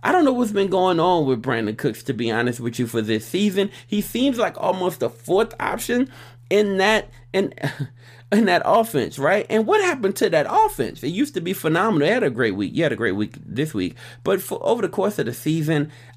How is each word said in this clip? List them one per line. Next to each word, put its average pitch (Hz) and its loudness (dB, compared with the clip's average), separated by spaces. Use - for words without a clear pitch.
I - 0
don't 359 4
know 269 4
what's 240 0
been 196 2
going 185 2
on 170 4
with 127 0
Brandin 113 -2
Cooks, 110 -4
to 131 -4
be 117 -2
honest 120 0
with 117 -6
you, 123 0
for 117 -2
this 110 -2
season. 196 0
He 208 -2
seems 247 0
like 208 0
almost 185 -2
a 117 0
fourth 214 -2
option 247 -2
in 202 2
that, 202 2
in, 196 0
<laughs> - -14
in 214 4
that 180 4
offense, 202 2
right? 160 2
And 220 2
what 403 4
happened 262 0
to 220 2
that 156 2
offense? 226 0
It 123 -4
used 202 -2
to 180 -4
be 175 -4
phenomenal. 165 2
They 202 4
had 247 0
a 180 2
great 113 0
week. 95 -4
You 156 0
had 143 0
a - -4
great 104 0
week 104 -4
this 151 -4
week. 92 -2
But 196 0
for, - -8
over 233 0
the 185 -2
course 202 -2
of 139 -2
the 120 -6
season, 156 -2